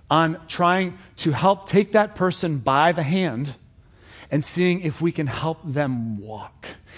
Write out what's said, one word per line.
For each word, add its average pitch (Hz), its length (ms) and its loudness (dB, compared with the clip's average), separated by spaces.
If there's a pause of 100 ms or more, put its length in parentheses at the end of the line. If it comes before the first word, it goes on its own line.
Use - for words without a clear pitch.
(100)
on 160 280 2 (100)
trying 180 500 0 (180)
to 160 160 0
help 185 340 2
take 202 260 2
that 208 220 2
person 175 440 -2
by 139 340 4
the 165 100 -2
hand 143 520 -2 (760)
and 139 140 0
seeing 180 380 0
if 160 180 -4
we 170 100 2
can 160 160 -2
help 160 380 -4
them 127 540 -4
walk 104 480 -14 (320)